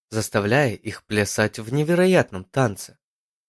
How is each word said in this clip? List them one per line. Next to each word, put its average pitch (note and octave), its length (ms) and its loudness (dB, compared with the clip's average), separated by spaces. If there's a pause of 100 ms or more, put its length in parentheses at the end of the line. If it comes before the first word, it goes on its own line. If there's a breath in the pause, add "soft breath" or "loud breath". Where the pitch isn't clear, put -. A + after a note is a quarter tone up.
заставляя A2 640 0
их - 320 -12
плясать G#2+ 540 0
в A2+ 120 -10
невероятном D3+ 720 2
танце. - 540 -4 (520)